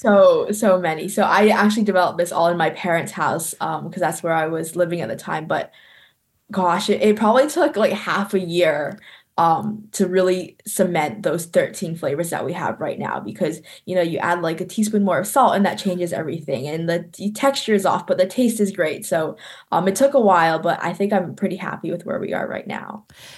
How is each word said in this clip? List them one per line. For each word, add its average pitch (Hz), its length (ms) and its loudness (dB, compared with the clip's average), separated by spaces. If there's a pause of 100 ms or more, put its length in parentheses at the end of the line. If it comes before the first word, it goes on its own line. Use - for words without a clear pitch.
so, 196 500 6
so 208 280 2
many. 160 280 -4
So 202 160 0
I 202 240 4
actually 214 380 4
developed 185 320 2
this 170 160 -2
all 165 160 2
in 175 80 0
my 160 140 2
parents' 165 420 -2
house, 160 480 -2
um, 156 280 -6
'cause 170 120 -8
that's 160 200 -2
where 165 120 0
I 160 140 0
was 165 280 -6
living 170 240 0
at 160 80 -6
the - 80 -6
time. 160 320 -8
But - 240 -4 (800)
gosh, 185 380 0
it, 202 120 2
it 208 140 4
probably 226 320 4
took, 311 300 0
like, 277 160 2
half 202 400 -4
a 196 60 2
year 165 600 0 (380)
um, 170 560 0
to 190 140 2
really 185 500 0 (100)
cement 170 560 -2
those 165 220 -2
thirteen 165 500 -2
flavors 156 340 -4
that - 160 -4
we 143 80 -4
have - 260 -6
right - 200 -6
now, - 200 -4
because, - 420 -6 (240)
you 180 100 -6
know, 180 60 4
you 170 180 -2
add, - 220 0
like, 165 200 -4
a 156 40 -6
teaspoon 208 380 0
more 180 160 2
of 185 60 -2
salt 247 300 4
and 196 100 4
that - 140 -2
changes 180 340 -4
everything. 147 540 -6
And 165 220 -6
the, 170 280 -4
the 196 140 -4
texture 269 420 0
is 190 120 2
off, 147 200 0
but 185 120 0
the 185 100 4
taste 233 320 0
is 202 120 2
great. 156 340 -4
So, 160 320 -2 (340)
um, 185 160 2
it 196 80 0
took 277 180 4
a 277 60 6
while, 170 400 6
but 165 240 -2
I 170 100 -4
think 202 200 -2
I'm 180 200 0
pretty 190 220 -4
happy - 360 -8
with - 140 -8
where - 140 -6
we - 140 -6
are - 140 -4
right - 200 -10
now. - 380 -10 (320)